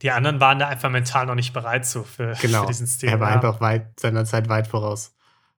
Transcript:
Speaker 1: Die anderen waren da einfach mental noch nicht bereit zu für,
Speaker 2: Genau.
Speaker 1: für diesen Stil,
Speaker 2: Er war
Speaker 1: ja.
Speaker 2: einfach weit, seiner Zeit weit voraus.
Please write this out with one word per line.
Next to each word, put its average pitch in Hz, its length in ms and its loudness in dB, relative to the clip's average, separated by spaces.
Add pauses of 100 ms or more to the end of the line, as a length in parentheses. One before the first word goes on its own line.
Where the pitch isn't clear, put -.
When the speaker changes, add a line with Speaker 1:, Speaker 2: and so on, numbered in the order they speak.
Speaker 1:
Die 135 100 0
anderen 135 280 0
waren 139 200 6
da 143 80 2
einfach 131 220 -4
mental 127 360 0
noch 123 80 -4
nicht 123 180 -2
bereit 120 320 -2
zu 117 200 -6
für, 117 360 -6
Speaker 2:
Genau. 113 200 4
Speaker 1:
für 104 60 0
diesen 120 200 -4
Stil, - 220 -2
Speaker 2:
Er 110 100 2
war 107 120 2
Speaker 1:
ja. 117 60 4
Speaker 2:
einfach 113 240 2
weit, 113 380 -2
seiner 110 260 0
Zeit 110 240 -2
weit 110 200 0
voraus. 107 480 -6 (420)